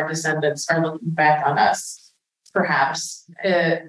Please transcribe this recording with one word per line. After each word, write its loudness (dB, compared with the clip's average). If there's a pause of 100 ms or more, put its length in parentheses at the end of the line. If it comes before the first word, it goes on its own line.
our -2
descendants -2
are 2
looking -4
back 2
on 2
us, -2 (400)
perhaps, -2 (160)
uh, 2 (120)